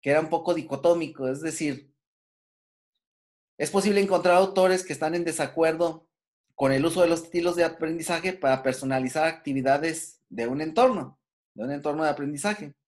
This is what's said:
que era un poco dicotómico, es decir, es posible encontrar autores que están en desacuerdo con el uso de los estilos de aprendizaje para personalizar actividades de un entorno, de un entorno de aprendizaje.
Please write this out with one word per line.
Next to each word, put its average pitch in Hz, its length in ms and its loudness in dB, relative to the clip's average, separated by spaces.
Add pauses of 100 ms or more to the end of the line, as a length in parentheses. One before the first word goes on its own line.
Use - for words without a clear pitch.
que 139 100 0
era 151 80 6
un 156 100 -4
poco 170 240 0
dicotómico, 156 720 0
es 139 140 -4
decir, 156 500 -6 (1700)
es - 140 -4
posible 196 300 2
encontrar 180 340 4
autores 185 480 4
que 151 100 -8
están 156 220 -2
en 175 80 -2
desacuerdo 160 840 0 (460)
con 135 180 2
el 139 140 2
uso 170 160 2
de 170 60 6
los 165 160 2
estilos 175 320 -2
de 170 80 2
aprendizaje 165 720 -2
para 131 280 0
personalizar 135 640 -2
actividades 147 1040 -2
de 117 160 -6
un 135 160 -4
entorno, 190 580 0 (340)
de 104 100 -10
un 131 80 -6
entorno 147 320 -4
de 151 60 2
aprendizaje. 147 680 -6 (120)